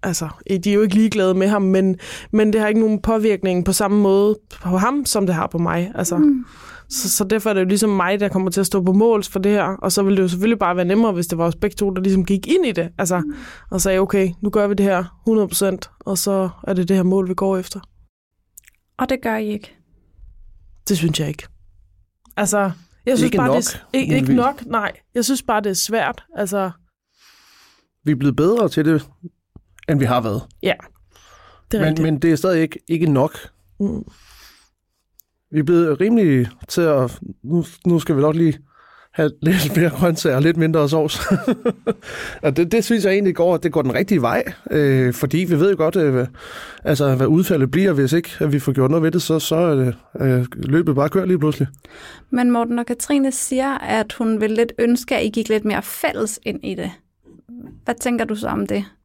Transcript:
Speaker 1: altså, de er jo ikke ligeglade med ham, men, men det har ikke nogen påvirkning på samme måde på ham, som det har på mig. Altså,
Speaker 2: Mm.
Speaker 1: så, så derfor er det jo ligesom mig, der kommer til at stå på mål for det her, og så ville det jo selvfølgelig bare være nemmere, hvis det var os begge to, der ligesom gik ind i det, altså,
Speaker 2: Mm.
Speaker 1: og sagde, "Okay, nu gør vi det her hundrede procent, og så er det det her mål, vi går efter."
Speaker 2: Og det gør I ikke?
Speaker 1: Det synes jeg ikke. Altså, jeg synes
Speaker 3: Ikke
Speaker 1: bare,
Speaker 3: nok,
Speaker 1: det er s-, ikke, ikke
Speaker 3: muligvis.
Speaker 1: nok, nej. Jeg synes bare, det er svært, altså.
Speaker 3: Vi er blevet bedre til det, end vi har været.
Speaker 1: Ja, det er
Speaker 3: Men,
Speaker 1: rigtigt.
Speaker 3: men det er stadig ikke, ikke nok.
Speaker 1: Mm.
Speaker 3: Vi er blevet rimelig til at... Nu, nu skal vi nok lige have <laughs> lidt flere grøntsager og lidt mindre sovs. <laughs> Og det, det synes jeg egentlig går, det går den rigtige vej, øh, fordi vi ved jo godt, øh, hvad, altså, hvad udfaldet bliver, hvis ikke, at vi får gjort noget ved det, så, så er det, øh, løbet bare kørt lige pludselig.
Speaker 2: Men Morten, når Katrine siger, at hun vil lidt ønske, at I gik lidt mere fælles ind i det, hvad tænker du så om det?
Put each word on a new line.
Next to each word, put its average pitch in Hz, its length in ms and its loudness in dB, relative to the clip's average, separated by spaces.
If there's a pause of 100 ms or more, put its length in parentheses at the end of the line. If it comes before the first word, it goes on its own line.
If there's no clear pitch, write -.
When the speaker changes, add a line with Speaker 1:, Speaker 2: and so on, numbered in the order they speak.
Speaker 1:
altså, 165 260 -4 (340)
de 208 60 0
er 202 40 4
jo 208 80 4
ikke 202 140 2
ligeglade 208 380 2
med 185 140 2
ham, 208 140 2
men, 190 340 2 (360)
men 214 220 4
det 220 80 2
har 214 60 0
ikke 214 120 2
nogen 214 220 2
påvirkning 196 640 0
på 190 80 0
samme 208 280 2
måde 202 380 4 (220)
på 180 160 0
ham, 247 280 0
som 202 200 0
det 180 100 0
har - 120 -2
på - 100 -6
mig. 170 380 -2
Altså, - 220 -4
Speaker 2:
Mm. 285 280 2 (440)
Speaker 1:
så, 254 200 -6
så - 140 -2
derfor 214 260 0
er 208 40 0
det 190 80 2
jo 185 60 2
ligesom 208 220 2
mig, 190 300 0
der 202 100 0
kommer 185 220 -2
til 190 80 -2
at 196 60 2
stå 196 160 0
på 185 120 2
mål 214 300 4
for - 160 -6
det 202 120 0
her, 208 120 2
og 190 280 -4
så 202 120 0
ville 196 140 2
det 190 60 2
jo 185 40 2
selvfølgelig 190 320 0
bare 180 160 0
være 180 100 0
nemmere, 214 260 2
hvis 175 160 -2
det 170 100 -4
var 165 80 0
os 165 100 -2
begge 202 200 -4
to, 202 140 -2
der 185 120 -4
ligesom 190 240 2
gik 196 220 -2
ind 339 180 2
i 233 60 0
det, 240 260 -4
altså, 180 220 -2
Speaker 2:
Mm. 294 140 -6 (360)
Speaker 1:
og 185 120 -4
sagde, 190 180 2
"Okay, 190 300 0 (120)
nu 208 80 -2
gør 208 180 2
vi 202 60 0
det 196 120 2
her 180 400 -2
hundrede 220 220 2
procent, 190 420 -2 (100)
og - 180 -6
så 190 320 -2 (180)
er 196 60 -2
det 180 140 0
det 190 80 2
her 185 80 2
mål, 185 260 2
vi 185 40 -2
går 190 240 0
efter." 185 220 -10 (1160)
Speaker 2:
Og 254 120 -4
det 262 120 -2
gør 226 160 -2
I 220 100 -4
ikke? 208 280 -10 (1120)
Speaker 1:
Det 196 80 2
synes 160 220 -2
jeg 151 80 -4
ikke. - 200 -12 (920)
Altså, 208 200 0 (480)
jeg 240 120 2
synes - 80 2
Speaker 3:
Ikke - 120 0
Speaker 1:
bare, - 100 2
Speaker 3:
nok, 135 80 2
Speaker 1:
det - 40 2 (140)
er - 40 -14
s-, - 0 - (160)
ikke, 254 220 0
ikke 135 100 2
Speaker 3:
muligvis. 254 100 4 (100)
Speaker 1:
nok, 277 200 -4
nej. 220 260 -4 (240)
Jeg 240 100 0
synes 262 180 -2
bare, 214 180 0
det 202 80 -4
er 196 40 -2
svært, 208 500 -4 (120)
altså. 190 360 -4 (1300)
Speaker 3:
Vi 151 60 0
er 147 40 2
blevet 131 200 0
bedre 185 340 2
til 156 160 0
det, 156 220 2 (840)
end 143 100 2
vi 135 60 2
har 123 160 2
været. 107 200 -4 (220)
Speaker 1:
Ja, 185 100 0 (1000)
det - 60 -2
er 151 40 0
Speaker 3:
Men, 156 80 2
Speaker 1:
rigtigt. 156 140 0
Speaker 3:
men 156 160 0
det 165 120 4
er 156 40 4
stadig 165 260 2
ikke, 156 260 -4
ikke 165 240 0
nok. 135 260 0 (420)
Speaker 1:
Mm. 214 240 -4 (1500)
Speaker 3:
Vi 151 60 2
er 151 40 0
blevet 165 380 2
rimelig 180 460 4 (200)
til - 140 -2
at... 139 380 2 (240)
Nu, 160 220 0 (200)
nu 170 140 4
skal 151 160 0
vi 135 60 2
nok 156 140 2
lige 165 240 2 (540)
have 151 240 0
<laughs> - 40 -12
lidt 170 200 2 (120)
flere 170 160 2
grøntsager 165 460 0
og 139 60 2
lidt 165 160 2
mindre 160 320 2
sovs. 156 300 0 (640)
<laughs> - 600 -8
Og 143 140 0
det, 170 140 0
det 226 140 2
synes 220 200 0
jeg 190 80 2
egentlig 196 220 0
går, 170 220 2
det 160 140 -2
går 156 100 0
den 123 120 0
rigtige 180 280 2
vej, 117 220 0 (280)
øh, 135 420 2
fordi 147 240 -2
vi 175 220 0
ved 185 120 4
jo 185 60 0
godt, 160 180 0
øh, 151 180 2
hvad, 127 120 0 (580)
altså, 139 320 2
hvad 131 120 2
udfaldet 156 440 2
bliver, 185 220 2
hvis 139 200 2
ikke, 170 260 -2
at 151 120 0
vi 143 80 2
får 135 140 -2
gjort 131 180 2
noget 160 120 2
ved 160 80 2
det, 170 100 0
så, 160 180 0
så 156 160 -2
er 165 200 2
det, 127 200 0 (240)
øh, 127 340 2
løbet 135 420 0
bare 143 140 2
kørt 185 180 0
lige 180 120 2
pludselig. 147 280 0 (600)
Speaker 2:
Men 247 220 2
Morten, 233 240 0
når 240 80 -4
Katrine 269 480 -2
siger, 262 460 -4
at 220 360 -4
hun 220 280 -2
vil 214 100 0
lidt 226 280 0
ønske, 240 360 0
at - 100 0
I 220 40 0
gik 220 200 -4
lidt 214 160 0
mere 202 160 -2
fælles - 600 -6
ind 214 220 -8
i 190 100 -6
det, 175 160 -8 (920)
hvad 240 120 -4
tænker 240 300 -4
du 220 100 -6
så 214 120 -8
om 202 200 -4
det? 202 180 -4 (200)